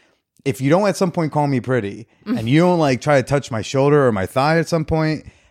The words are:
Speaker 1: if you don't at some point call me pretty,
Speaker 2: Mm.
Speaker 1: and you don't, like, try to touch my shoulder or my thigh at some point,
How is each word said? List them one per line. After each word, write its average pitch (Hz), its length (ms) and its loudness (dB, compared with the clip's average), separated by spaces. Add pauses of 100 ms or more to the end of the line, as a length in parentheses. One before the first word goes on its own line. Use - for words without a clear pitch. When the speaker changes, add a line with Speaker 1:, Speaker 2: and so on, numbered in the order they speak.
(460)
Speaker 1:
if 135 160 -4
you 135 80 0
don't 190 180 4
at 190 80 -2
some 185 160 0
point 160 200 -4
call 147 160 -2
me 135 120 0
pretty, 113 480 -6 (200)
Speaker 2:
Mm. - 100 -4
Speaker 1:
and 113 100 -6
you 143 120 4
don't, 180 180 4
like, 151 240 2
try 147 180 2
to 120 80 -2
touch 143 220 -2
my 110 140 -4
shoulder 139 420 2
or 123 60 4
my 95 160 -2
thigh 151 320 0
at 160 100 -2
some 160 160 -2
point, 156 400 -2 (260)